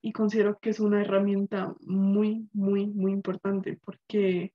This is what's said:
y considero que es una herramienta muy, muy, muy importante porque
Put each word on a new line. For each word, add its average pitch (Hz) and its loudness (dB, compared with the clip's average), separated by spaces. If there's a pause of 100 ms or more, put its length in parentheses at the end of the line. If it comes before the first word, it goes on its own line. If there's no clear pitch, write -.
y 226 -6
considero 208 2
que 226 -4
es 214 -4
una 208 2
herramienta 196 0
muy, 208 0
muy, 202 0
muy 196 -2
importante 196 -4
porque 190 -2